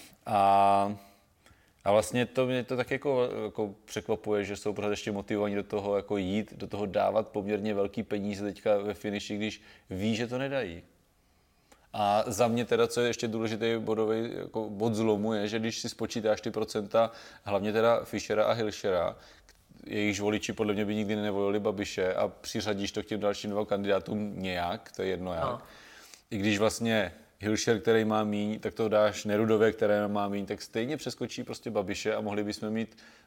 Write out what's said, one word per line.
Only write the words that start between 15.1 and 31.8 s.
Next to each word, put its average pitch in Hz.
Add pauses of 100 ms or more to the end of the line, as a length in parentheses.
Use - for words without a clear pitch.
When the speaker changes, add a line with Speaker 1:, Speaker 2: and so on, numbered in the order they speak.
Speaker 1:
je, 104
že 113
když 113
si 120
spočítáš 107
ty 117
procenta, 110 (320)
hlavně 101
teda 113
Fischera 107
a 113
Hilšera, 98 (720)
jejichž 104
voliči 104
podle 104
mě 104
by 104
nikdy 107
nevolili 101
Babiše, 98
a 101
přiřadíš 101
to 104
k -
těm 107
dalším 101
dvou 104
kandidátům 101
nějak, 90
to 95
je 95
jedno 90
jak, 82
Speaker 2:
No. 123 (720)
Speaker 1:
i 110
když 101
vlastně 110 (280)
Hilšer, 107
který 113
má 107
míň, 104
tak 104
to 110
dáš 104
Nerudově, 110
které 104
má 101
míň, 101
tak 101
stejně 123
přeskočí 123
prostě 113
Babiše 104